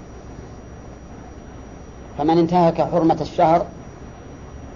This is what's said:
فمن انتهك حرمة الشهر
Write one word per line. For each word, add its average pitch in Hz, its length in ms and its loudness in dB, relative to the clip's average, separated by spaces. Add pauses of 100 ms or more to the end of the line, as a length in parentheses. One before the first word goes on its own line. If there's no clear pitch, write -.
(2250)
فمن 165 200 6
انتهك 170 440 6
حرمة 165 380 4
الشهر 160 460 4 (1080)